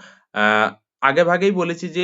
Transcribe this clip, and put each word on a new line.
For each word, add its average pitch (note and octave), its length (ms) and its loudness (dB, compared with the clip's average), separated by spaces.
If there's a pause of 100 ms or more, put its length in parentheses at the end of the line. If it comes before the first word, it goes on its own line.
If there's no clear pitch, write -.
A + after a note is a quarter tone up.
(360)
আহ, G#2+ 320 2 (340)
আগে C#3 220 2
ভাগেই F3 280 0
বলেছি E3+ 380 -4
যে F3 140 -4